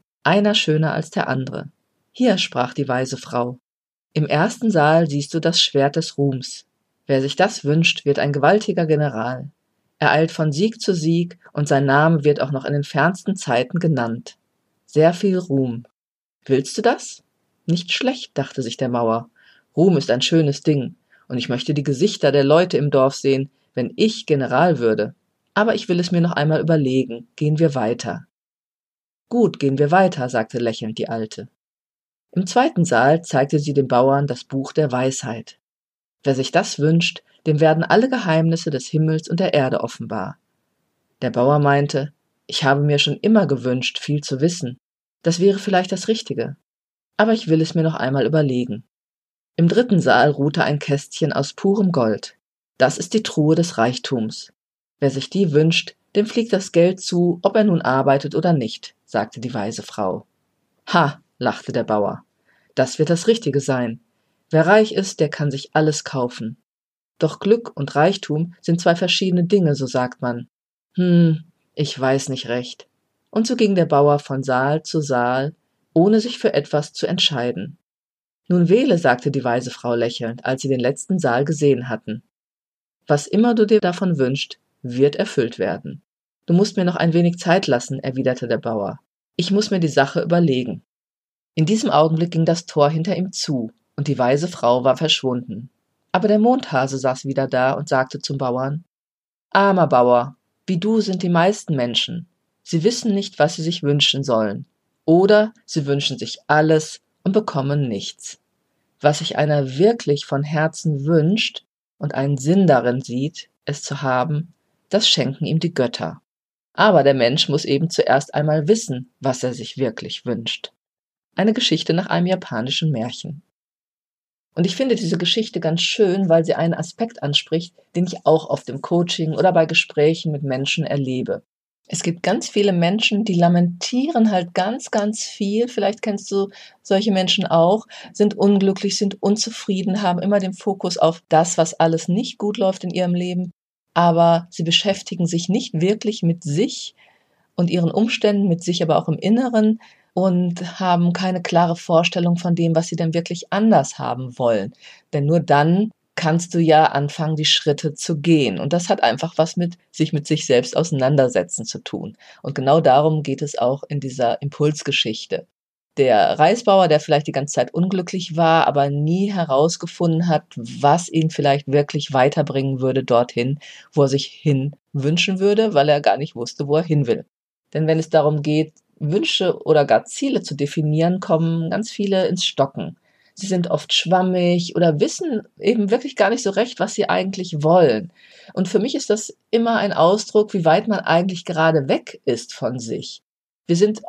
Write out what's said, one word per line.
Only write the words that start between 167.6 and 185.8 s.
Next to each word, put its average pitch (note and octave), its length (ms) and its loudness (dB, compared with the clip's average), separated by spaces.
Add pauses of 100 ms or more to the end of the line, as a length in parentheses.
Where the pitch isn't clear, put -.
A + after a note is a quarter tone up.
unglücklich F3+ 640 -4
war, E3 300 4
aber C#3+ 240 0
nie E3+ 420 -2
herausgefunden E3 960 0
hat, D3+ 160 0 (120)
was C#3+ 520 0
ihn D#3+ 220 0
vielleicht C#3+ 380 -2
wirklich C#3+ 440 -2
weiterbringen C3+ 680 0
würde C3 240 -2
dorthin, B2 560 0 (320)
wo C#3+ 100 2
er C#3 60 4
sich C#3 180 -2
hin C#3+ 480 -2 (180)
wünschen E3 460 -2
würde, G#3 340 2
weil C#3+ 160 4
er D3+ 120 4
gar G2+ 160 2
nicht D3 180 -8
wusste, A#2+ 320 -8
wo C#3+ 100 2
er E3 80 2
hin D3 220 2
will. A2+ 200 -2 (480)
Denn D#3 120 0
wenn D#3+ 140 2
es D#3+ 100 -8
darum D3+ 320 2
geht, D3+ 300 0 (280)
wünsche E3+ 640 -2
oder D3+ 200 4
gar A#2 200 2
Ziele - 380 -4
zu - 120 -10
definieren, D#3 640 0
kommen E3 500 0
ganz G#3+ 200 -4
viele G3 380 0
ins F3 160 -2
Stocken. G#2 520 -4 (380)
Sie G3 120 -12
sind F3+ 240 -2
oft - 220 -4
schwammig F3+ 840 0
oder E3 240 2
wissen C#4+ 420 -2 (160)
eben G#3 320 0